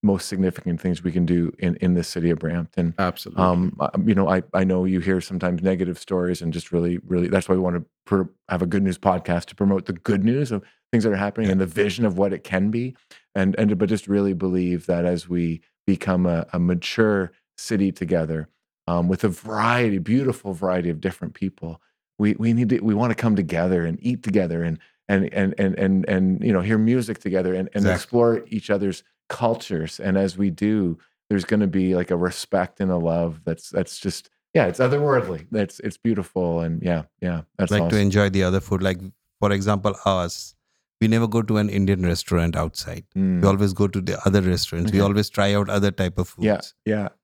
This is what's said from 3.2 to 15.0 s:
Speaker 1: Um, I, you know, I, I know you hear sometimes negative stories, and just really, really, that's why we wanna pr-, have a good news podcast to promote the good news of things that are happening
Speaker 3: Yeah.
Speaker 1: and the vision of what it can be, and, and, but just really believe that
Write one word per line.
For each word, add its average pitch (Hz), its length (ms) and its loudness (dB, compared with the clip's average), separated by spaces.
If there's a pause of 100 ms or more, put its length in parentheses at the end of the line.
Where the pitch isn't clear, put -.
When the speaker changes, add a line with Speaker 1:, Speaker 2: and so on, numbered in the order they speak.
Speaker 1:
Um, 90 360 2
I, 71 100 0 (140)
you 107 120 4
know, 98 140 2
I, 92 120 2 (120)
I 95 100 2
know 92 220 2
you 95 140 0
hear 92 220 0
sometimes 90 400 -4
negative 90 380 0
stories, 90 420 -2
and 85 100 -4
just 85 200 -8
really, 87 340 0
really, 87 220 0
that's 92 200 0
why 95 80 2
we 92 60 0
wanna 87 220 -2 (220)
pr-, 98 180 2 (260)
have 90 140 0
a - 20 0
good 98 160 0
news 95 160 0
podcast 87 480 0
to - 100 -20
promote 98 300 2
the 98 80 -6
good 98 300 -2
news 123 280 0
of 101 120 -4 (280)
things 113 120 2
that 110 100 2
are 95 40 0
happening 101 300 -2
Speaker 3:
Yeah. 95 60 2
Speaker 1:
and 95 80 4
the 95 60 0
vision 101 380 0
of 92 120 0
what 98 160 2
it 82 100 -8
can 98 280 0
be, 123 240 -4 (400)
and, 95 240 2
and, 104 180 2
but 95 120 2
just 104 180 -2
really 98 260 2
believe 90 540 -2
that 87 180 0